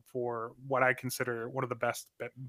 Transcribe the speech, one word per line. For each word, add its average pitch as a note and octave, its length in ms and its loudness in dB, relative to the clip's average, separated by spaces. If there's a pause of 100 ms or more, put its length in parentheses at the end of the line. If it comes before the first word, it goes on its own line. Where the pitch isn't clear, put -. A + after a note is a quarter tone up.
for A#2+ 480 -2 (140)
what C3 160 4
I B2+ 120 8
consider B2 540 -2
one C3+ 160 -2
of A#2+ 60 -2
the A#2+ 60 -2
best A#2+ 320 0 (100)
be-, A#2 80 -6 (220)